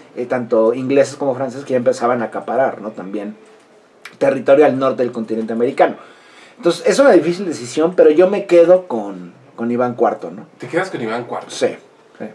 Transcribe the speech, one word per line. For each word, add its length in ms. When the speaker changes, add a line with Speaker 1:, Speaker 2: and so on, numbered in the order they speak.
Speaker 1:
eh, 120
tanto 480
ingleses 400
como 180
franceses, 320
que 60
ya 60
empezaban 440
a 40
acaparar, 560
¿no? 100
También 440
territorio 460
al 120
norte 240
del 100
continente 420
americano. 420
Entonces, 280
es 140
una 120
difícil 360
decisión, 480
pero 160
yo 180
me 160
quedo 420
con, 460
con 160
Iván 240
cuarto, 340
¿no? 160
Speaker 2:
¿Te 80
quedas 240
con 100
Iván 220
cuarto? 260
Speaker 1:
Sí, 260
sí. 160